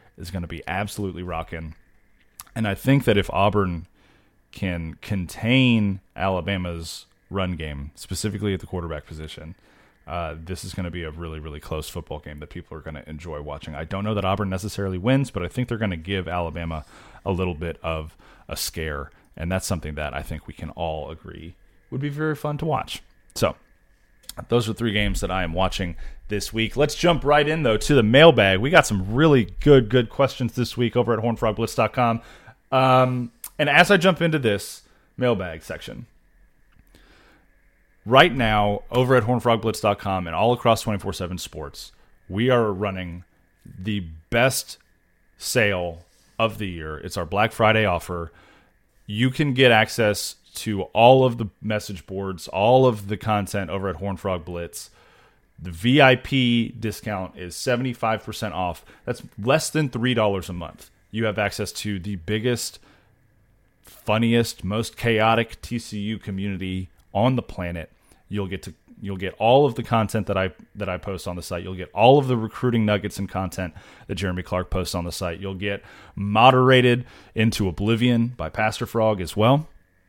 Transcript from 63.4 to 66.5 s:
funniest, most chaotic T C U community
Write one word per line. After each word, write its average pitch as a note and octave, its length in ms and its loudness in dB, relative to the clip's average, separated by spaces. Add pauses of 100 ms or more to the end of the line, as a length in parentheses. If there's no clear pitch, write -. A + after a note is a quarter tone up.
funniest, A#2 840 0
most G#2 320 -4
chaotic A2+ 680 2
T A#2+ 160 -6
C A2 200 -10
U G#2 200 -6
community F#2+ 720 -6 (260)